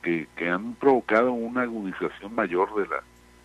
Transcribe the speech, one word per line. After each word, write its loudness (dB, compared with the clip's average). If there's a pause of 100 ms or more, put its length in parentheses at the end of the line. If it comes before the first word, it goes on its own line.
que, -2
que -4
han -2
provocado 4
una -2
agudización -6
mayor 0
de 0
la, -6 (420)